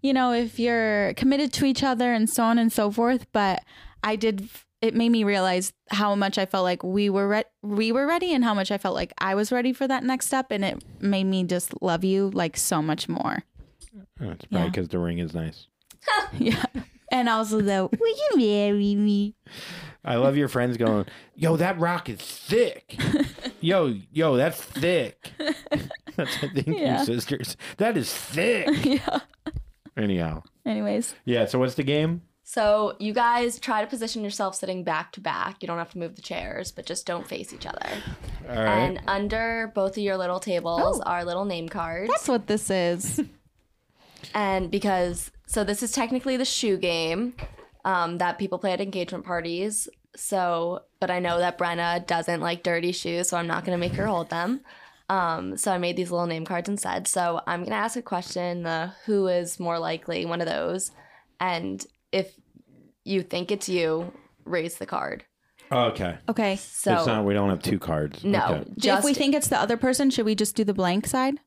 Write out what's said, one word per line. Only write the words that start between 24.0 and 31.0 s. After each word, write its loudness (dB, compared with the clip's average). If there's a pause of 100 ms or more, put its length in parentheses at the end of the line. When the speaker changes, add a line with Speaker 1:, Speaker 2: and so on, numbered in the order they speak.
Speaker 2:
yo, 4
that's 2
thick." -2
<laughs> -6
That's, -2
I -2
think, -2
Speaker 1:
Yeah. 2
Speaker 2:
you 2
sisters. -4 (220)
"That 2
is -2
thick." 0
Speaker 1:
<laughs> -2
Yeah. 2 (800)
Speaker 2:
Anyhow. 0 (200)
Speaker 1:
Anyways. -2 (120)